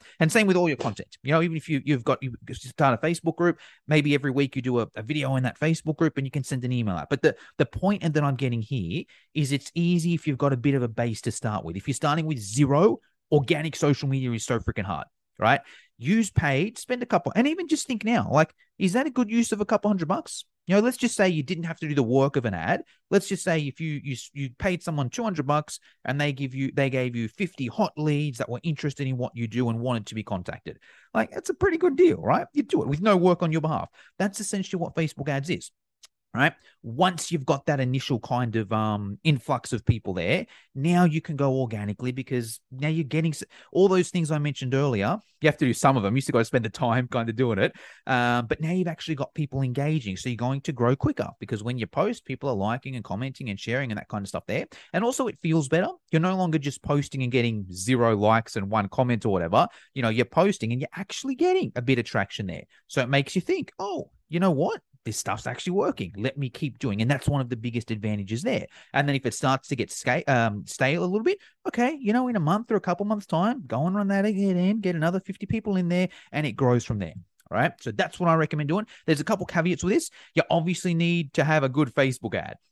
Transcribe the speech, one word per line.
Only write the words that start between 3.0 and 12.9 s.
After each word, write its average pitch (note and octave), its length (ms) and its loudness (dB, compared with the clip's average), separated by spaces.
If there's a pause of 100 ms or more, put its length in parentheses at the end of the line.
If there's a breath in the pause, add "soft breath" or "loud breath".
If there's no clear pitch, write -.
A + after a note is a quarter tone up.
Facebook E3 300 -2
group, E3+ 240 2 (260 loud breath)
maybe D3 280 4
every C#3 160 0
week C3+ 260 0
you C#3 60 -2
do B2 180 0
a, G#2+ 140 0
a G#2+ 80 -8
video C3+ 340 -2
in B2+ 60 0
that B2+ 160 -4
Facebook D#3 380 0
group D#3+ 200 0
and C3+ 100 -2
you C3 40 -8
can C#3 140 -4
send B2+ 200 -4
an B2+ 80 -2
email A2+ 220 0
out. D2+ 160 -6
But C#3+ 100 0
the, - 160 4 (220 loud breath)
the C#3 80 2
point F3 480 -2
that D3+ 100 2
I'm C#3 120 0
getting A#2+ 260 -2
here G#2+ 400 -4 (320 soft breath)
is C#3+ 180 0
it's C#3 220 -4
easy E3+ 400 2
if D#3 120 -4
you've C#3 120 0
got C#3 160 2
a - 20 2
bit C3+ 180 2
of C3 80 0
a A#2+ 60 0
base A#2 340 -4
to A2 100 -2
start G#2+ 340 -4
with. E2 100 -8
If G2 100 -10
you're C#3 80 -2
starting D#3 300 0
with D#3 140 -4
zero, C#3+ 640 4 (300)